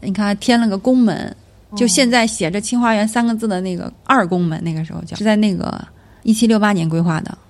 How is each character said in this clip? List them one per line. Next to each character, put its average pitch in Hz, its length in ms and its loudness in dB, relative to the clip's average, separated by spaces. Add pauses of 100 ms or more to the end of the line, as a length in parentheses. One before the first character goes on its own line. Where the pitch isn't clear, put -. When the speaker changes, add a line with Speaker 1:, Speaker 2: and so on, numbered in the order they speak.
Speaker 1:
你 214 100 -4
看， 202 120 0
他 202 100 0
添 233 240 2
了 233 80 2
个 196 100 0
宫 254 200 2
门， 220 380 2 (360)
Speaker 2:
哦。 208 60 -10
Speaker 1:
就 240 100 2
现 254 220 4
在 233 160 4
写 202 240 -2
着 190 120 -2
“清 247 180 -2
华 233 140 2
园” 214 140 2
三 233 180 0
个 233 100 0
字 220 120 -4
的 185 120 -2
那 185 160 -4
个 - 160 -8 (120)
二 254 220 0
宫 175 200 0
门， 165 180 -4
那 165 100 -4
个 160 120 -6
时 156 80 -14
候 170 80 -10
叫， 170 140 -12
是 - 80 -8
在 214 120 2
那 214 180 2
个 - 300 -6 (400)
一 226 80 2
七 220 160 2
六 220 120 4
八 208 120 2
年 170 160 0
规 165 140 0
划 165 200 0
的。 - 140 -10 (140)